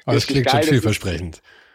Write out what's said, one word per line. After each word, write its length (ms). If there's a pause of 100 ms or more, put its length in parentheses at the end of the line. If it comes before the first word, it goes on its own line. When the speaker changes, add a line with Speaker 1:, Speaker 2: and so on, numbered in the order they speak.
Speaker 1:
Aber 100
es 140
Speaker 2:
Richtig 160
Speaker 1:
klingt 40
schon 20
Speaker 2:
geil, 100
das 40
ist 40
Speaker 1:
vielversprechend. 720 (340)